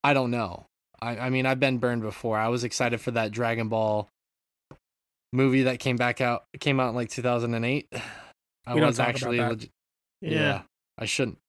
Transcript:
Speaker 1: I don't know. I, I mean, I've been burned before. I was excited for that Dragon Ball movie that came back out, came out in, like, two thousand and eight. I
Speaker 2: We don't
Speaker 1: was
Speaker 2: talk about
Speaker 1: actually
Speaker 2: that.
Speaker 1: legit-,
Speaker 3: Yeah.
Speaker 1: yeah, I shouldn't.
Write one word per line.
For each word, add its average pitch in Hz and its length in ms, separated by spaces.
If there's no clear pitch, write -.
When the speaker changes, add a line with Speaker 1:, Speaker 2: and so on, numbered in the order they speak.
Speaker 1:
I 143 80
don't 131 180
know. 113 360
I, 113 180
I 127 120
mean, 131 160
I've 131 140
been 131 180
burned 120 240
before. 107 360
I 110 100
was 120 160
excited 117 360
for - 120
that 110 180
Dragon 113 380
Ball 107 400
movie 131 320
that 127 160
came 127 160
back 123 240
out, 120 240
came 135 200
out 127 100
in, 113 40
like, 120 160
two 127 120
thousand 120 320
and 113 100
eight. 135 240
I 123 80
Speaker 2:
We 151 60
don't 156 80
Speaker 1:
was 123 80
Speaker 2:
talk 123 100
about 120 80
Speaker 1:
actually 120 240
Speaker 2:
that. 120 120
Speaker 1:
legit-, 113 200
Speaker 3:
Yeah. 156 80
Speaker 1:
yeah, 147 320
I 113 60
shouldn't. 117 340